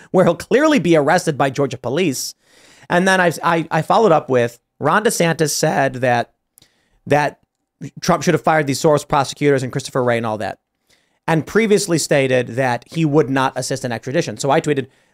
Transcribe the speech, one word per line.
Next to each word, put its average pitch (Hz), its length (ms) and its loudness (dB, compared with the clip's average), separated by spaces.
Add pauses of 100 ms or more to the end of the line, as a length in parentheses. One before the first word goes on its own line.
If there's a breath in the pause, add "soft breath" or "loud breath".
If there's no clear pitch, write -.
(120)
where 185 140 4
he'll 170 100 2
clearly 294 440 2
be 165 180 4
arrested 156 400 0
by 139 120 0
Georgia 131 280 -4
police. 139 580 -4 (540 soft breath)
And 180 180 2
then 190 140 4
I, 175 100 4 (100)
I, 170 300 0
I 160 120 0
followed 196 280 2
up 147 180 2
with, 120 300 0 (200)
Ron 175 260 0
DeSantis 165 460 0
said 139 440 0
that, 120 380 -2 (760 soft breath)
that 143 320 0 (640)
Trump 165 220 0
should 170 100 2
have 139 100 -2
fired 156 240 0
these 135 140 -4
Soros 151 260 2
prosecutors 139 560 0
and 127 80 -8
Christopher 131 320 -4
Wray 120 140 0
and 117 80 -4
all 107 140 -4
that, 95 200 -8 (680)
and 160 200 0
previously 202 500 2
stated 131 520 0
that 120 420 -4
he 165 140 -2
would 143 240 2
not 135 280 0
assist 131 280 -6
in 120 60 -4
extradition. 127 460 -6
So 139 140 -4
I 160 100 2
tweeted, 135 260 -4 (260)